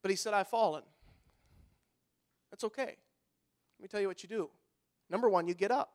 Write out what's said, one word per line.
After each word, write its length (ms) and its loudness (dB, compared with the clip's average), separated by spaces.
But 100 -2
he 60 2
said, 160 -4
"I've 160 2
fallen." 360 0
That's 140 -12
okay. 320 -6
Let 40 -20
me 60 -18
tell 120 -4
you 80 0
what 140 -8
you 80 -18
do. 180 -4
Number 180 2
one, 180 4
you 60 -2
get 180 0
up. 240 0